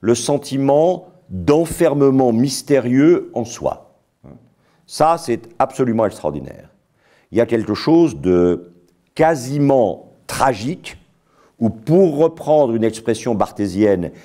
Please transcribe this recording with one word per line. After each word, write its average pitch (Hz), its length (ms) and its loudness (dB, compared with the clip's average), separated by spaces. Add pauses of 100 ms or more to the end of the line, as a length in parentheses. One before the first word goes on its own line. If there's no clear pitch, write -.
le 117 140 2
sentiment 143 920 -2 (220)
d'enfermement 139 1000 2
mystérieux 135 1000 0
en 120 120 -6
soi. - 500 -10 (880)
Ça, 160 320 0
c'est 120 400 -8
absolument 123 480 -2
extraordinaire. 73 640 -10 (640)
Il 87 60 -4
y 113 40 4
a 117 40 2
quelque 113 280 -2
chose 156 440 0
de 87 560 0 (420)
quasiment 139 960 0 (160)
tragique, 123 720 -4 (600)
où, 113 120 0
pour 156 480 2
reprendre 151 580 2
une 110 80 0
expression 113 500 -2
barthésienne, 98 800 0 (140)